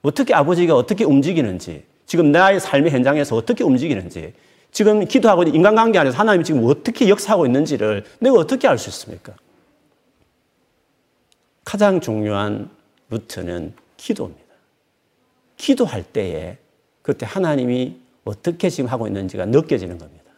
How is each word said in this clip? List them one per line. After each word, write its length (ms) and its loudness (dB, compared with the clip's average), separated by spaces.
어떻게 320 0
아버지가 400 2
어떻게 300 0
움직이는지, 800 0
지금 260 2
나의 260 4
삶의 320 0
현장에서 460 0
어떻게 260 -2
움직이는지, 720 -2
지금 320 2
기도하고 400 2
있는 100 0
인간관계 440 4
안에서 200 0
하나님이 260 2
지금 200 0
어떻게 440 0
역사하고 380 2
있는지를 580 0
내가 180 4
어떻게 300 0
알 120 2
수 100 -10
있습니까? 460 -18
가장 360 0
중요한 720 -4
루트는 640 -10
기도입니다. 460 -10
기도할 460 -2
때에 540 -6
그때 240 -4
하나님이 760 -2
어떻게 460 -4
지금 200 -6
하고 160 -4
있는지가 400 -6
느껴지는 520 0
겁니다. 220 -20